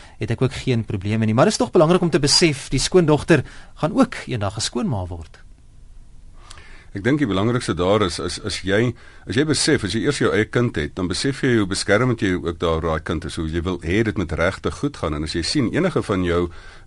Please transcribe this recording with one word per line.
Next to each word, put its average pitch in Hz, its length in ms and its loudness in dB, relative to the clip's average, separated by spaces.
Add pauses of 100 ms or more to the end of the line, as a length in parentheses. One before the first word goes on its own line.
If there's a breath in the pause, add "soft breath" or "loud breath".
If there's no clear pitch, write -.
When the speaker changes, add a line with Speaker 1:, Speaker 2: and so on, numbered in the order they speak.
(180 loud breath)
Speaker 1:
het 104 120 -6
ek 113 120 0
ook 127 100 2
geen 117 320 -2
probleme 107 420 -2
nie. 110 80 2
Maar 131 100 6
dit 214 80 4
is - 60 -6
tog 247 120 0
belangrik 175 300 6
om 175 100 2
te 180 80 2
besef, 147 500 2
die 131 120 0
skoondogter 151 640 4 (300 loud breath)
gaan 160 200 -2
ook 254 200 2 (120)
eendag 104 300 -4
'n 113 40 -6
skoonma 139 460 -4
word. 85 380 -12 (1500 loud breath)
Speaker 2:
Ek 101 80 -6
dink 131 160 2
die 143 80 2
belangrikste 107 480 0
daar 95 320 2
is, 85 160 -4
is, 85 140 -6 (100)
as - 160 -6
jy, 110 320 2 (320 soft breath)
as 95 80 -6
jy 131 100 2
besef, 151 400 2
as 92 100 -4
jy 110 100 -2
eers 135 140 0
jou 117 120 2
eie 104 140 2
kind 120 320 0
het, 73 180 -4
dan 90 140 -2
besef 131 340 -4
jy 127 160 4
hoe 104 80 2
beskermend 110 560 0
jy 92 140 2
ook 85 240 -4
daar 82 200 2
daai 80 220 -2
kind 82 220 -4
is, 76 120 -8
hoe 80 140 -2
jy 82 120 -2
wil 90 200 -4
hê 95 220 0
dit 104 120 -2
moet 87 160 -2
regtig 87 460 -2
goed 147 180 -4
gaan. 80 180 -4
En 76 100 -4
as 78 100 -8
jy - 80 -2
sien 127 320 -2
enige 151 280 0
van 95 200 -2
jou, 85 280 0 (360 loud breath)